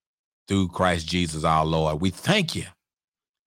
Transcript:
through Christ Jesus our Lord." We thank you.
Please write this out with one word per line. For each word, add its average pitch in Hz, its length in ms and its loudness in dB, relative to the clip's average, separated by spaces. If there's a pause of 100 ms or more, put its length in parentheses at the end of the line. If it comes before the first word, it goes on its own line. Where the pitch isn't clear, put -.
(480)
through 98 200 2
Christ 87 380 0
Jesus 80 380 -2
our 78 220 2
Lord." 78 340 0
We 95 80 0
thank 175 460 0
you. 82 120 -8 (800)